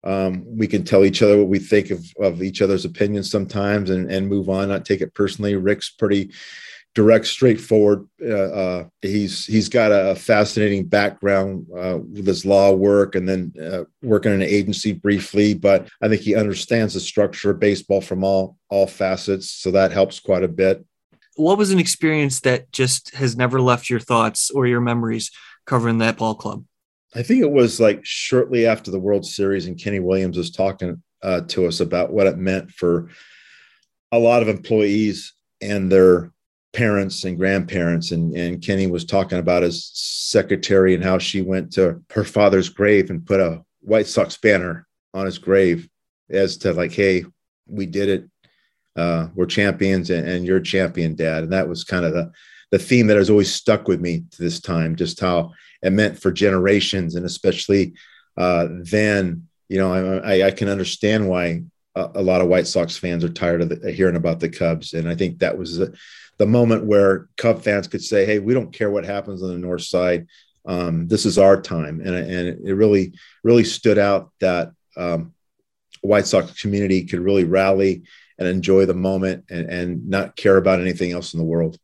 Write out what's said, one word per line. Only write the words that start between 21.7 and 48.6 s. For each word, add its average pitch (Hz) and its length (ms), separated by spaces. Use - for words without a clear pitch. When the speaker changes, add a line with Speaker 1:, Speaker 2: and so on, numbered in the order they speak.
Speaker 2:
an 185 80
experience 156 600
that 127 300
just - 460
has 127 200
never 127 240
left 127 300
your 120 100
thoughts 113 500
or 135 160
your 120 140
memories 117 520
covering 117 320
that 113 200
ball 110 180
club? 101 280
Speaker 1:
I 120 80
think 220 200
it 147 80
was, 123 300
like, 107 240
shortly 120 600
after 110 240
the 95 100
World 98 240
Series, 98 420
and 87 120
Kenny 101 220
Williams 92 360
was 85 140
talking, 92 520
uh, 92 260
to 90 180
us 82 140
about 87 320
what 98 140
it 92 100
meant 92 340
for 87 380
a 120 60
lot 117 240
of 107 60
employees 104 840
and 101 300
their 90 420
parents 101 520
and 92 120
grandparents. 87 760
And, 82 240
and 87 260
Kenny 95 240
was 87 180
talking 92 340
about 87 240
his 85 320
secretary 95 1000
and 85 80
how 92 160
she 95 220
went 92 320
to 87 380
her 104 140
father's 98 440
grave 101 420
and 82 160
put 98 140
a 82 220
White 110 260
Sox - 300
banner 90 500
on 95 100
his 90 140
grave 92 500
as 92 280
to, 92 160
like, 87 180
"Hey, 92 320
we 98 200
did 98 240
it. 92 200